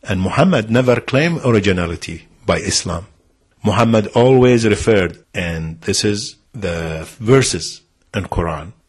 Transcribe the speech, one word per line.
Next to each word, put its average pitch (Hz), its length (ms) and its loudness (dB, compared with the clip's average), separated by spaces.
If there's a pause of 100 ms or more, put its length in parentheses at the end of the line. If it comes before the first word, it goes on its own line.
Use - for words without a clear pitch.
And 95 180 -4
Muhammad 113 500 0
never 123 300 2
claimed 160 440 -2
originality 90 800 0 (180)
by 92 140 0
Islam. 87 480 -6 (580)
Muhammad 110 440 2
always 123 580 4
referred, 98 640 0
and 82 500 -8
this 98 220 -4
is 104 320 -4 (160)
the 82 560 -8 (120)
verses 117 600 0 (320)
in 98 120 -4
Quran. 82 480 -6 (160)